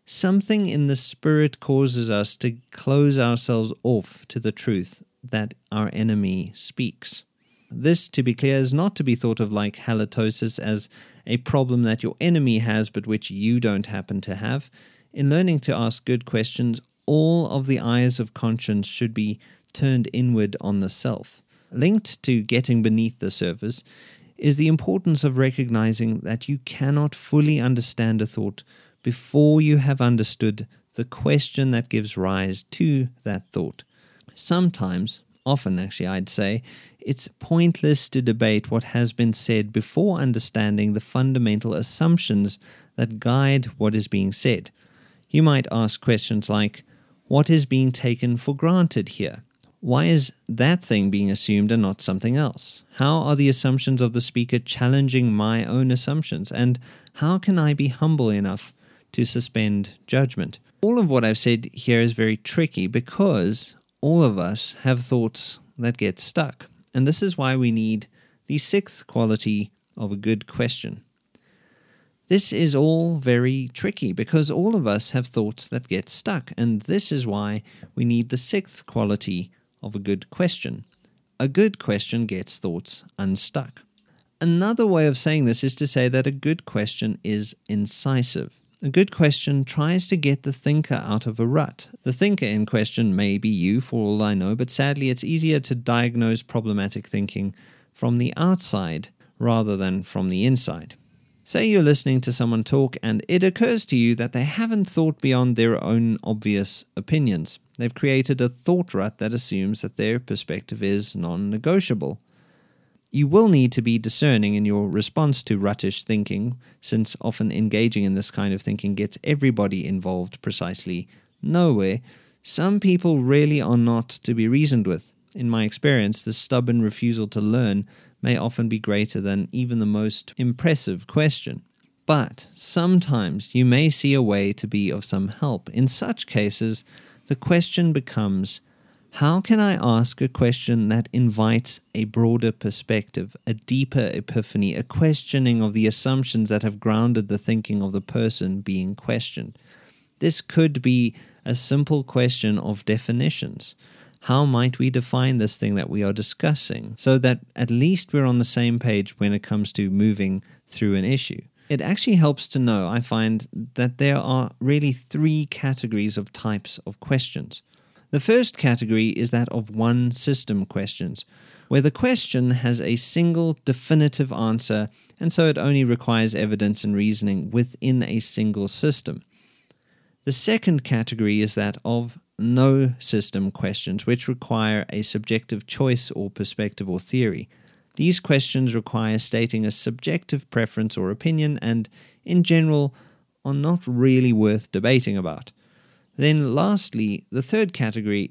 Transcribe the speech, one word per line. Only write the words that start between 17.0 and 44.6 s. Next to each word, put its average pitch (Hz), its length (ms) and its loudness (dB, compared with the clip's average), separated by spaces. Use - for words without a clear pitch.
all 160 420 2
of 135 200 -4
the 135 120 0
eyes 123 400 2
of 110 140 -8
conscience 113 540 -2
should 113 260 -4
be 107 260 -4
turned 131 400 0
inward 113 480 0
on 101 200 -2
the 95 100 -2
self. - 540 -8
Linked 185 520 0
to 120 180 2
getting 120 400 2
beneath 113 380 2
the 98 100 -4
surface 101 540 -6
is 147 200 2
the 156 120 2
importance 165 560 2
of 131 140 0
recognizing 113 840 0
that 113 280 -6
you 143 160 -2
cannot 147 480 0
fully 151 460 2
understand 120 600 0
a 107 60 0
thought 104 380 -6
before 147 580 4
you 151 160 4
have 135 240 2
understood 113 640 0
the 120 100 -4
question 139 640 0
that 117 180 0
gives 104 300 -4
rise 95 460 -2
to 139 460 0
that 101 280 -6
thought. - 320 -6
Sometimes, 110 880 -2
often 131 320 0
actually 92 300 -6
I'd 95 220 -4
say, 107 340 -2
it's - 300 -6
pointless 165 680 2
to 131 120 0
debate 110 480 2
what 113 160 0
has 120 280 -2
been 113 200 2
said 107 380 -2
before 170 480 0
understanding 104 760 0
the 107 60 -2
fundamental 120 720 0
assumptions 110 840 0
that 113 220 -4
guide 135 460 2
what 107 180 0
is 107 120 -2
being 98 260 0
said. 104 360 -2